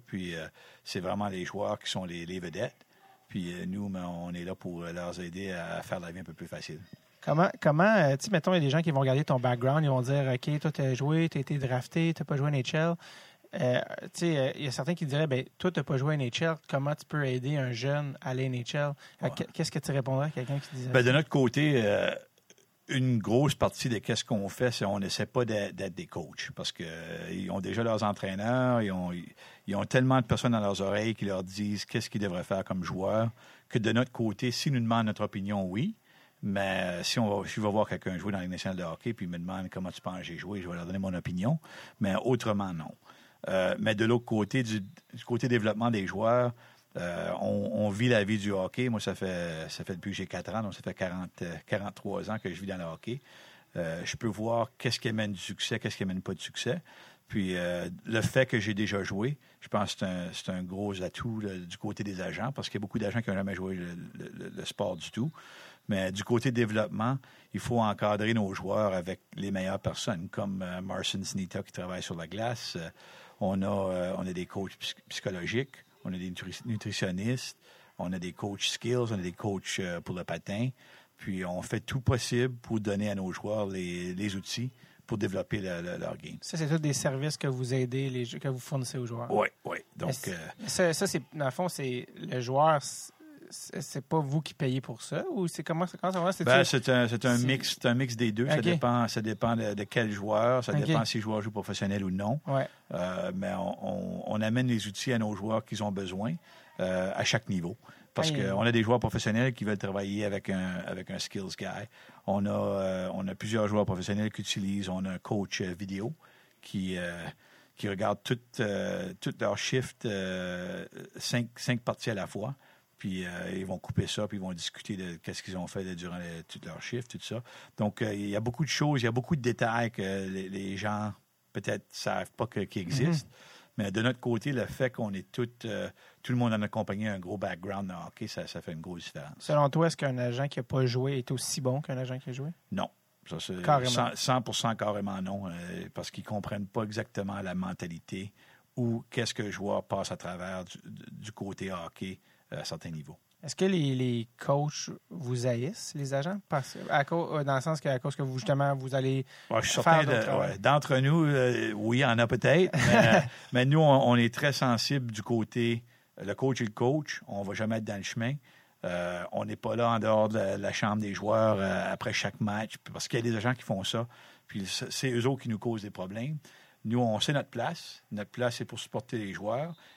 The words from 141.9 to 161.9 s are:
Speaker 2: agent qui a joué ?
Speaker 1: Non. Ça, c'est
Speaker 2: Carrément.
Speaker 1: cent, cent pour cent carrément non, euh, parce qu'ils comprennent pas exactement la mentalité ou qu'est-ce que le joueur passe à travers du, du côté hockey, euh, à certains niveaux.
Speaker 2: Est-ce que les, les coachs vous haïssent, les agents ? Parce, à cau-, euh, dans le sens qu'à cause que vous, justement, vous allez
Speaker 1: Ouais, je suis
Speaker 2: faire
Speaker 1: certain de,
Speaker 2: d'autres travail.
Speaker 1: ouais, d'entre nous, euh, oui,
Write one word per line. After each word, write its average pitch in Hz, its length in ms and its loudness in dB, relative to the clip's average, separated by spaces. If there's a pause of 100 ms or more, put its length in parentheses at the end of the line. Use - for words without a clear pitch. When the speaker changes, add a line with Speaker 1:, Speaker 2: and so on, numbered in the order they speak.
Speaker 2:
agent 127 220 -4
qui 131 100 -12
a 127 60 -6
joué ? 139 160 -6 (200)
Speaker 1:
Non. - 200 -4 (380)
Ça, - 120 -6
c'est 90 220 -6
Speaker 2:
Carrément. 139 280 4
Speaker 1:
cent, 120 240 2
cent 127 280 2
pour 117 120 -4
cent 113 220 0
carrément 101 460 -2
non, 98 260 -6
euh, 85 40 -6 (420)
parce - 160 -8
qu'ils - 120 -10
comprennent 101 440 -4
pas 113 160 -2
exactement 104 580 -4
la 92 140 -4
mentalité 92 760 -6 (460)
ou 117 340 0
qu'est-ce 113 220 0
que - 100 -2
le 104 80 4
joueur 95 340 0
passe 98 280 -2
à 90 60 -4
travers 90 480 -6
du, - 100 -16 (340)
du 107 220 -12
côté 98 400 -6
hockey, 90 480 -8 (320)
euh, 80 80 -6
à - 40 -8
certains 82 260 -8
niveaux. 76 280 -10 (240)
Speaker 2:
Est-ce 151 140 -10
que 185 80 2
les, 156 320 4
les 120 320 0 (100)
coachs 147 520 0 (200)
vous 123 380 -2
haïssent, 123 480 -2
les 139 180 -2
agents ? 165 240 -2 (100)
Parce, - 280 -2 (120)
à 143 160 4
cau-, 170 340 0
euh, 147 60 0
dans 139 120 4
le 131 40 2
sens 160 200 0
qu'à - 180 2
cause 147 160 -2
que - 80 -4
vous, 131 160 -2
justement, 139 380 4
vous 131 180 -4
allez 135 320 2 (240)
Speaker 1:
Ouais, 113 120 4
je 107 80 2
suis - 120 2
Speaker 2:
faire 170 120 10
Speaker 1:
certain 156 120 10
de, 131 60 4
Speaker 2:
d'autres 113 140 4
travail. 101 260 2
Speaker 1:
ouais, 95 60 -6
d'entre 135 400 6
nous, 151 260 6
euh, 123 480 4
oui, 110 260 2